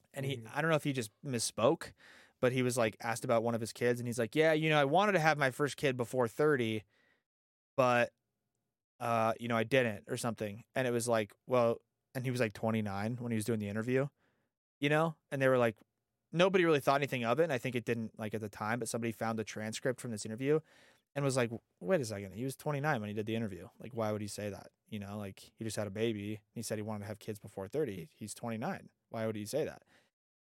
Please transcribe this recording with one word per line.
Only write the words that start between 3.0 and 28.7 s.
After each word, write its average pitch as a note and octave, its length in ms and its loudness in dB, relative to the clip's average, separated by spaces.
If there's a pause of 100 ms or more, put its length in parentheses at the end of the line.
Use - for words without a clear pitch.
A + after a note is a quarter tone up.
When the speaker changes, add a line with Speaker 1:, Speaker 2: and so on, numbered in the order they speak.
Speaker 1:
asked A2+ 240 -4
about A#2 180 4
one A#2 120 0
of A2 60 -2
his A2 120 -6
kids, B2 260 2
and B2 80 -6
he's A#2+ 120 -2
like, A2+ 140 -2
"Yeah, D#3 200 6
you D#3 160 2
know, D3+ 100 6
I C#3+ 60 6
wanted F#3+ 280 4
to F3 60 4
have D#3 180 4
my C3+ 140 2
first C#3+ 240 -2
kid C3 220 0
before B2 320 0
thirty, A#2+ 540 2 (920)
but, B2 360 4 (880)
uh, A2+ 380 2
you A#2 100 -6
know, A#2 80 0
I A2+ 60 2
didn't," A#2 440 2
or B2 80 -6
something. A2 480 -6 (120)
And C3 120 2
it A#2+ 40 -2
was A#2 180 0
like, A2 240 2 (120)
well, A#2 360 2 (340)
and C3 80 -4
he C3 80 -2
was, B2 80 -2
like, A2+ 140 0
twenty-nine A2 640 -2
when A#2+ 120 -6
he A2+ 40 0
was G#2+ 100 -2
doing A2+ 140 0
the G#2 80 -4
interview, B2 400 0 (720)
you C#3+ 80 0
know? D#3 280 2 (160)
And C3+ 100 -2
they C3 80 6
were C3 80 6
like, A#2 180 4 (580)
nobody F#3 300 4
really D#3+ 160 4
thought C#3 160 4
anything C3 300 0
of B2 160 4
it. - 20 4
And E3 80 -2
I B2+ 60 0
think B2 180 -4
it A#2 80 -4
didn't, A2+ 340 -4
like, A2 160 -6
at A2 60 -4
the G#2+ 80 -6
time, A2 320 -2
but A2+ 80 -4
somebody A#2 240 -4
found A2+ 260 -4
the A2 60 -4
transcript A2 560 -6
from B2 120 -8
this G#2 140 -8
interview C3+ 360 0 (520)
and C#3+ 120 -2
was C3 100 2
like, A#2+ 160 2 (300)
"Wait F3+ 180 2
a B2+ 60 -2
second, G2+ 260 -8
he A2 140 -6
was C3+ 100 -6
twenty-nine D3 460 -2
when G#2 80 -6
he G#2 40 -6
did G#2+ 120 -2
the A2 100 -2
interview. F#2+ 320 -4 (140)
Like, A2+ 120 -14
why A2 200 -2
would G#2 80 -4
he G2+ 80 -8
say G#2 200 -8
that?" F#2+ 200 -12 (200)
You G#2+ 100 -8
know, G2+ 180 -10
like, G2+ 240 -10 (160)
he A2+ 80 -6
just G#2+ 100 -6
had G#2+ 100 -2
a G2+ 60 -6
baby. G#2+ 480 -2 (140)
He A#2+ 80 -10
said G#2+ 160 -6
he G#2+ 40 -4
wanted G#2 200 -8
to G2+ 60 -12
have G#2 120 -8
kids G#2+ 180 -10
before - 300 -12
thirty. G2+ 480 -6
He's G#2 180 -12
twenty-nine. A#2 540 -8 (220)